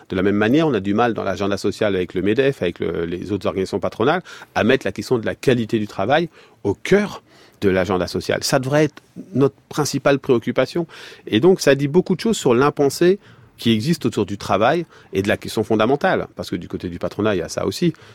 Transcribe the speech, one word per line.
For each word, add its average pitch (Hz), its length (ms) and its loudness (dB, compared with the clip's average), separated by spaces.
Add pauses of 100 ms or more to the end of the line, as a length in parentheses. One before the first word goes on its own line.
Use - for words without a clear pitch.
De 98 60 -4
la 92 80 0
même 101 120 2
manière, 123 320 4
on 143 60 0
a 104 60 0
du 101 160 -2
mal 117 180 2
dans 101 100 -6
l'agenda 98 340 -2
social 104 380 -2
avec 90 200 -4
le 90 80 -2
medef, 131 400 0
avec 87 160 -2
le, 87 260 -4
les 87 260 -6
autres 101 140 -4
organisations 95 340 -2
patronales, 127 440 -2 (320)
à 101 80 2
mettre 120 240 2
la 98 40 -4
question 113 280 -2
de 107 80 -6
la 85 80 -4
qualité 120 420 0
du 107 80 -2
travail 143 440 -2 (340)
au 101 100 0
cœur - 480 0 (400)
de 101 80 2
l'agenda 92 360 2
social. 98 380 -2
Ça 139 160 2
devrait 143 240 2
être - 180 -4 (320)
notre 135 220 2 (140)
principale 143 500 0
préoccupation. 131 680 0 (400)
Et 107 140 0
donc, 175 200 6
ça 139 140 4
dit 139 140 0
beaucoup 175 280 2
de - 60 -6
choses 226 160 0
sur 131 160 2
l'impensé 147 640 2 (420)
qui 113 120 2
existe 113 340 0
autour 107 220 0
du 101 100 -8
travail 127 480 2 (280)
et 98 100 0
de 101 40 -4
la 104 80 2
question - 280 -4
fondamentale. 113 720 0
Parce - 160 -10
que 101 40 -4
du 87 120 -8
côté 92 220 -8
du 85 100 -10
patronat, 101 340 -2
il 90 60 -2
y - 20 -4
a 78 80 -8
ça 90 160 -6
aussi. 151 260 0 (240)